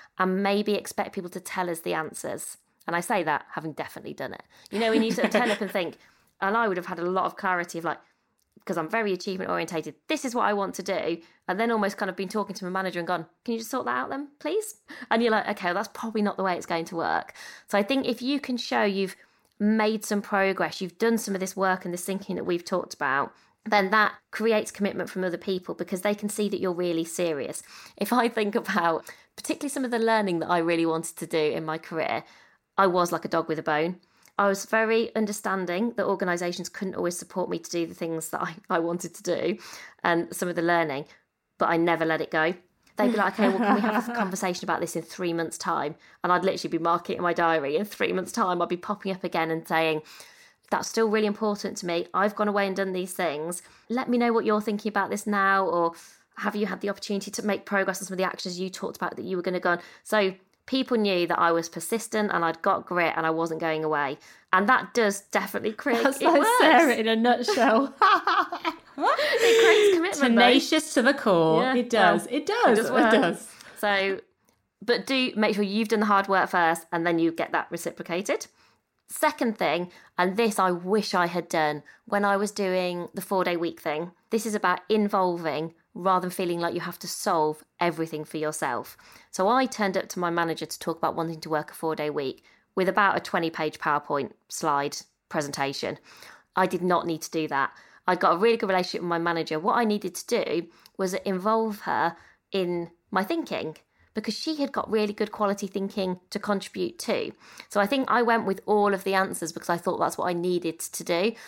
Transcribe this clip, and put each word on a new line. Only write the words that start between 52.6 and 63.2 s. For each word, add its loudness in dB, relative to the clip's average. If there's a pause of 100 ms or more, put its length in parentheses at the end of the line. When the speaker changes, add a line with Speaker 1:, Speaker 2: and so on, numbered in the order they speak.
Speaker 1:
and -4
done -2
these -4
things. -4 (260)
Let -4
me 4
know 4
what 2
you're 2
thinking -4
about 0
this -4
now, 4
or 2 (440)
have -4
you 0
had -6
the -2
opportunity -6
to -8
make -2
progress 0
on -10
some -8
of -4
the 0
actions -6
you -4
talked -8
about -6
that -10
you -4
were -4
gonna -2
go 2
on?" 0 (240)
So 2 (300)
people 0
knew 2
that 0
I 4
was 0
persistent -4
and 0
I'd -2
got 0
grit 0
and -2